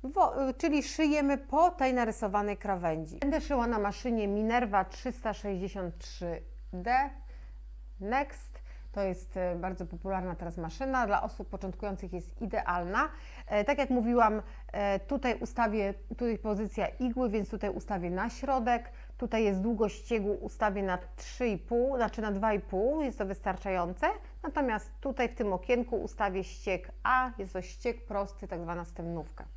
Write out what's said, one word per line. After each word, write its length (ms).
Wo-, 460
y, 40
czyli 300
szyjemy 540
po 340
tej 220
narysowanej 640
krawędzi. 600
Będę 220
szyła 260
na 120
maszynie 480
Minerva 580
trzysta 480
sześćdziesiąt 640
trzy 440
D 360
Next. 600
To 100
jest, 360
e, 180
bardzo 300
popularna 500
teraz 220
maszyna, 500
dla 160
osób 260
początkujących 640
jest 280
idealna. 680
E, 160
tak 140
jak 120
mówiłam, 520
e, 280
tutaj 400
ustawię, 540
tutaj 200
pozycja 500
igły, 420
więc 200
tutaj 200
ustawię 420
na 180
środek. 640
Tutaj 260
jest 180
długość 360
ściegu, 360
ustawię 500
na 140
trzy 320
i 100
pół, 380
znaczy 260
na 100
dwa 220
i 60
pół, 420
jest 160
to 80
wystarczające. 840
Natomiast 480
tutaj 280
w 60
tym 180
okienku 440
ustawię 460
ścieg 480
A, 340
jest 160
to 80
ścieg 440
prosty, 420
tak 140
zwana 240
stępnówka. 600